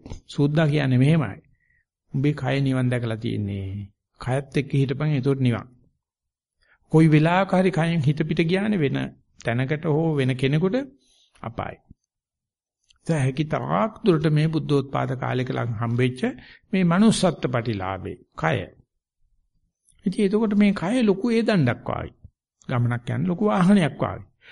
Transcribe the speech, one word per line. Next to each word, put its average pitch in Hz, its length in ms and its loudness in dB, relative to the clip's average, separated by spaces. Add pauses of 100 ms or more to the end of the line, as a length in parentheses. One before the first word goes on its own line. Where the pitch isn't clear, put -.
(240)
සූද්දා 147 440 0
කියන්නේ 139 300 2
මෙහෙමයි. 135 400 2 (760)
"උඹේ 147 200 2
කය 135 240 -4
නිවන් 131 320 0
දැකලා 117 280 -2
තියෙන්නේ. 101 720 -6 (320)
කයත් 131 340 -4
එක්ක 147 160 -2
හිටපන්, 139 400 0
එතකොට 135 280 0
නිවන්." 120 280 0 (1200)
කොයි 160 160 6
වෙලාවක 165 440 4
හරි 185 200 2
කයෙන් 165 300 0
හිත 147 180 2
පිට 160 220 0
ගියානේ 185 380 0
වෙන 139 180 0 (420)
තැනකට 135 460 -2
හෝ 160 280 0
වෙන 135 200 0
කෙනෙකුට 151 420 0 (680)
අපායි. - 360 -8 (1300)
ඒ 160 120 0
හැකි 135 260 -2
තාක් 151 540 -2
දුරට 165 280 2
මේ 151 200 2
බුද්ධෝත්පාද 139 680 -2
කාලයක 127 340 -4
ලඟ 120 260 -4
හම්බෙච්ච 120 460 -2 (460)
මේ 190 160 0
manussත්ත්ව 175 640 2
ප්‍රතිලාභේ 95 680 -4 (180)
කය. 156 220 -2 (1500)
ඉතින් 202 180 -2
එතකොට 208 320 0
මේ 202 180 4
කය 202 280 -4
ලොකු 202 260 2
ඒ 226 140 2
දණ්ඩක් 170 420 2
වාගේ. - 340 -6 (500)
ගමනක් 120 420 -2
යන 120 160 -4
ලොකු 180 200 -2
වාහනයක් 196 520 4
වාගේ. 98 300 -6 (240)